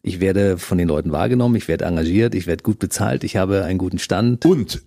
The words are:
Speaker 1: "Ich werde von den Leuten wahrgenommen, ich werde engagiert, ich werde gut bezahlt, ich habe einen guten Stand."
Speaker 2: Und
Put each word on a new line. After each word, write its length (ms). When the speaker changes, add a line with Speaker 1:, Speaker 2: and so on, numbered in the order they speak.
Speaker 1:
"Ich 180
werde 360
von 220
den 100
Leuten 240
wahrgenommen, 440
ich 120
werde 160
engagiert, 500
ich 120
werde 160
gut 160
bezahlt, 460
ich 120
habe 280
einen 140
guten 200
Stand." 480
Speaker 2:
Und 400